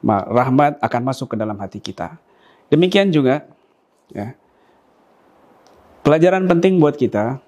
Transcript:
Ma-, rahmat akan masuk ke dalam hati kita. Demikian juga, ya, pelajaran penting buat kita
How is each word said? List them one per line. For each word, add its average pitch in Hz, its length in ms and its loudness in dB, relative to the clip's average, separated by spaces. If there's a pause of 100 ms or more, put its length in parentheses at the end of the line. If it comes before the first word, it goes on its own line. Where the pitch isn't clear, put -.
Ma-, 104 240 0
rahmat 127 560 0
akan 120 220 -2 (100)
masuk 127 220 -8
ke - 20 -6
dalam 107 240 -6
hati 98 160 -14
kita. 101 400 -12 (560)
Demikian 185 400 2
juga, 143 320 0 (640)
ya, 104 240 -12 (1700)
pelajaran 180 480 2
penting 180 320 2
buat 147 160 2
kita 117 520 -2